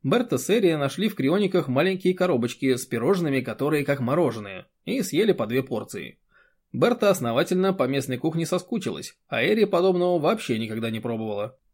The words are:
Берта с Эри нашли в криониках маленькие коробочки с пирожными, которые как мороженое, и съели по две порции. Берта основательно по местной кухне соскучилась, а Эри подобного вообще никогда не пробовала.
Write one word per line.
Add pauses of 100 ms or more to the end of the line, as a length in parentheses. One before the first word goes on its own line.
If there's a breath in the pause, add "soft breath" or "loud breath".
Берта
с
Эри
нашли
в
криониках
маленькие
коробочки
с
пирожными,
которые
как
мороженое, (180)
и
съели
по
две
порции. (540 soft breath)
Берта
основательно
по
местной
кухне
соскучилась, (100)
а
Эри
подобного
вообще
никогда
не
пробовала. (140)